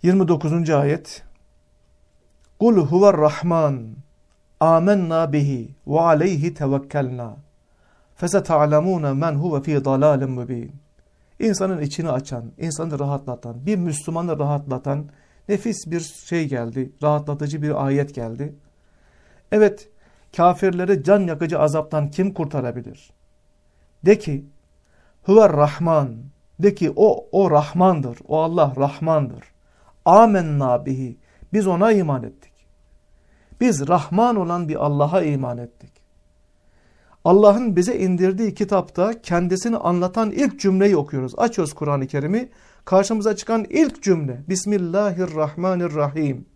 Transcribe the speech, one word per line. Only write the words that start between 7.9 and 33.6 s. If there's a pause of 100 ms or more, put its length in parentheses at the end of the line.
Feseta'lemûne
men
huve
fî
dalâlin
mübîn." (680)
İnsanın
içini
açan, (140)
insanı
rahatlatan,
bir
Müslümanı
rahatlatan (400)
nefis (100)
bir
şey
geldi, (100)
rahatlatıcı
bir
ayet
geldi. (1000)
Evet, (480)
kafirleri
can
yakıcı
azaptan
kim
kurtarabilir? (960)
De
ki, (760)
"Huver
Rahman." (420)
De
ki,
"O,
o
Rahmandır, (100)
o
Allah
Rahmandır. (600)
Âmennâ
bihi." (340)
Biz
ona
iman
ettik. (1080)